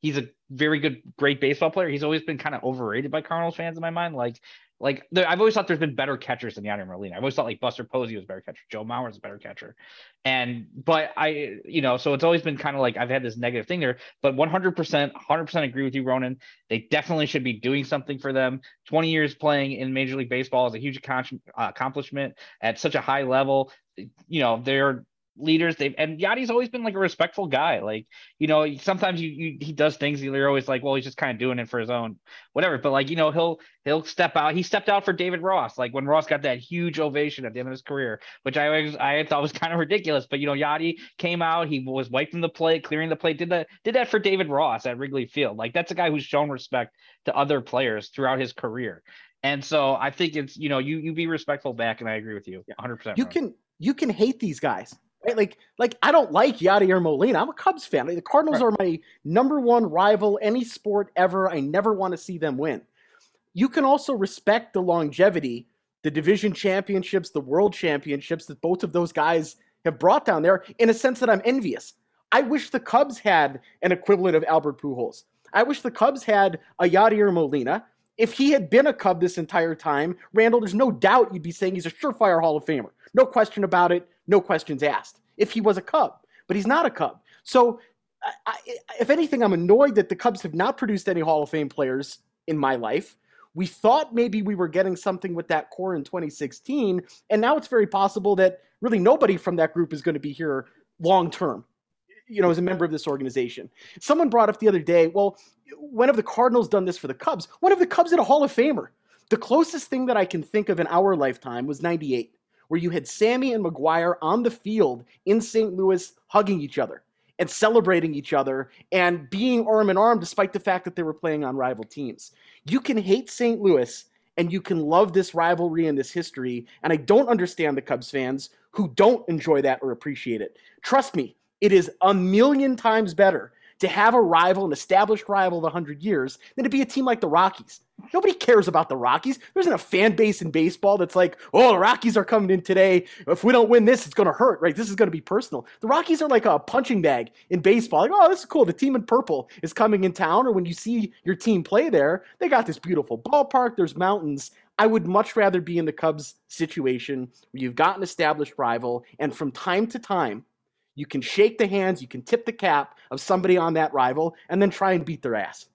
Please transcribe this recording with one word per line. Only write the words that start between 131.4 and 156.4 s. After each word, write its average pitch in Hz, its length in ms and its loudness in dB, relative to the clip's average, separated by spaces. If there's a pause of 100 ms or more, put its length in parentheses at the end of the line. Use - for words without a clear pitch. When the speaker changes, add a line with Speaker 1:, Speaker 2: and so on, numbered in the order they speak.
Speaker 2:
it 202 120 4
is 185 180 4 (120)
a 196 120 6
million 247 640 4
times 220 380 0
better 175 380 2 (280)
to 185 80 0
have 208 260 4
a 254 60 6
rival, 180 440 4
an 165 80 -2
established 202 560 2
rival 190 300 0
of 160 60 -6
a 165 40 0
hundred 147 320 -8
years, 147 380 -2 (160)
than 269 80 -4
to 247 80 0
be 269 100 0
a 262 60 0
team 262 180 -4
like 240 160 0
the 202 80 -2
Rockies. 180 520 0 (320)
Nobody 381 200 2
cares 220 360 4
about 160 200 2
the 135 80 -4
Rockies. 131 420 0 (140)
There 392 80 -2
isn't 349 120 2
a - 60 0
fan 196 360 2
base 214 280 2
in 160 100 -8
baseball 160 440 2
that's 180 200 -2
like, 180 200 4 (160)
"Oh, 240 200 8
the 190 60 4
Rockies 190 380 2
are 196 80 2
coming 202 260 2
in 185 120 2
today. 185 420 4 (220)
If - 160 0
we 233 100 6
don't 233 160 6
win 233 160 8
this, 240 220 4
it's 147 80 -18
gonna 185 180 4
hurt, 233 280 2
right? 160 160 2
This 214 120 -4
is 196 60 -6
gonna 196 160 2
be 160 100 -6
personal." 185 460 -4 (140)
The 220 80 -6
Rockies 320 340 2
are 302 60 -2
like 240 180 4
a 180 140 4
punching 233 420 0
bag 127 300 0 (180)
in 175 100 0
baseball. 196 420 4
Like, 254 120 2
"Oh, 381 140 8
this 370 120 2
is - 60 -16
cool. 285 180 4
The 170 80 -2
team 269 220 -2
in 240 80 0
purple 202 460 0 (140)
is - 100 -8
coming 214 320 2
in 185 80 2
town." 185 340 2
Or 247 60 0
when 180 140 0
you 170 60 -6
see 214 400 -4 (120)
your 190 100 0
team 190 300 0
play 262 240 2
there, 165 360 2 (140)
they - 100 -2
got 277 180 4
this 156 120 -8
beautiful 151 400 -4
ballpark. 262 580 0
There's 156 200 -2
mountains. 165 560 -2 (260)
I 214 80 6
would 220 200 2
much 196 280 0
rather 190 260 2
be 170 180 -4
in 165 60 0
the 151 80 -2
Cubs 151 440 -4 (100)